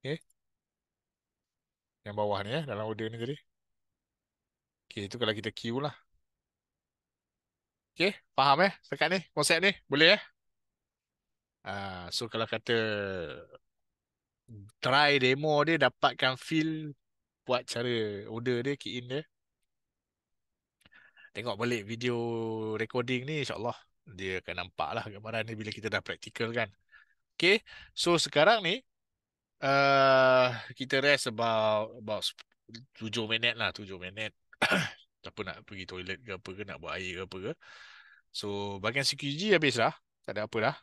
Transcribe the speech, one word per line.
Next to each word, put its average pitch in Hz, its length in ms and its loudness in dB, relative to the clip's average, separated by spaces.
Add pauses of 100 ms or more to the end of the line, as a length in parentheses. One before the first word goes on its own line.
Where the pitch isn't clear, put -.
Okey. 147 160 -4 (1800)
Yang 104 160 -12
bawah 104 240 0
ni, 104 80 -6
eh, 156 160 -2
dalam 107 160 -4
order 110 240 -4
ni 110 140 -8
tadi. 135 160 -6 (1500)
Okey, 101 180 -8
itu 92 80 -12
kalau 117 160 -2
kita 104 240 -6
queue 117 240 -6
lah. 147 160 -8 (2000)
Okey, 185 160 2 (240)
faham, 139 320 6
eh? 185 60 0 (100)
Setakat 151 300 -2
ni, 190 60 0 (120)
konsep 165 320 2
ni. 196 80 6 (160)
Boleh, 160 320 6
eh? - 20 -10 (1400)
Ah, 95 460 -8
so, 117 180 -4
kalau 113 220 -2
kata 117 260 0 (2000)
try 143 400 6
demo 147 400 4
dia, 156 160 2
dapatkan 131 640 2
feel, 156 500 -2 (540)
buat 123 240 0
cara 110 580 -2
order 120 380 -2
dia, 143 100 -2
key 113 240 -10
in 123 80 -14
dia. 139 160 -6 (2000)
Tengok 107 240 -6
balik 113 320 -2
video 120 280 -2 (600)
recording 123 480 -4
ni, 147 240 -6
insyaAllah 110 300 -6 (260)
dia 92 400 -8
akan 90 240 -8
nampak - 240 -6
lah 110 160 -6
gambaran 107 400 -8
ni 113 80 -10
bila 107 160 -8
kita 104 160 -10
dah 101 160 -2
praktikal 113 480 -8
kan. 117 160 -2 (720)
Okey, 190 240 4 (320)
so 170 240 2
sekarang 170 400 4
ni, 185 240 -2 (800)
uh, 135 880 6 (240)
kita 135 240 0
rest 139 320 2
about, 110 640 0
about 107 320 -6
sep-, - 160 -10 (560)
tujuh 110 320 -4
minit 113 240 2
lah, 107 160 -2
tujuh 98 240 -12
minit. 98 400 -10 (240)
<coughs> - 640 -2
Siapa - 240 -16
nak 78 160 -12
pergi 95 240 -14
toilet 92 320 -10
ke 117 160 -10
apa 92 160 -14
ke, 95 160 -12
nak 76 160 -12
buat 82 160 -8
air 92 220 -8
ke - 20 -
apa 92 160 -12
ke. 104 120 -8 (840)
So, 101 480 -6
bahagian 127 240 0
C - 80 0
Q 139 220 -6
G 196 180 4
habis 139 240 2
dah. 131 160 2 (320)
Tak 98 80 -8
ada 107 160 -6
apa 113 80 -4
dah. 113 240 2